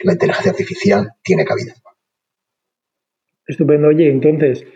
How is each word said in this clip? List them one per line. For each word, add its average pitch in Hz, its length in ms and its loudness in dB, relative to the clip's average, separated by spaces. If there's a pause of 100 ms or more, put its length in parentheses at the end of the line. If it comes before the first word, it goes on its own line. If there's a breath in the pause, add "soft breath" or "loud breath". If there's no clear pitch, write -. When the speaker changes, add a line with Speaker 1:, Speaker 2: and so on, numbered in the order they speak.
Speaker 1:
la 180 100 2
inteligencia - 380 -2
artificial 202 600 -2 (120)
tiene 170 220 0
cabida. - 280 -6 (1700)
Speaker 2:
Estupendo. 151 420 2
Oye, 156 200 4
entonces, 139 560 0 (100)